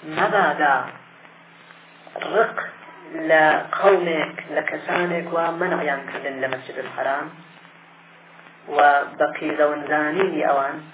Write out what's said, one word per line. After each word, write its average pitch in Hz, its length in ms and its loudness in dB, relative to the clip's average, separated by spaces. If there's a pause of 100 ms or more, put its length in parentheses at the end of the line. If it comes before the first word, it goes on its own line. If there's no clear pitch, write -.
(160)
مەبادا 156 600 2 (1600)
ڕق - 240 2 (720)
لە 156 160 8 (340)
قەومێک، 175 580 2 (180)
لە 151 160 0
کەسانێک 170 640 -2
وا 165 120 2 (140)
مەنعیان 147 480 -2
کردن 139 340 -8
لە 131 100 -2
مەسجد - 320 -10
الحەرام 135 420 -4 (1500)
و - 20 4 (400)
بە 151 80 4 (100)
قیزەوەنزانینی 151 1120 0
ئەوان 139 280 0 (180)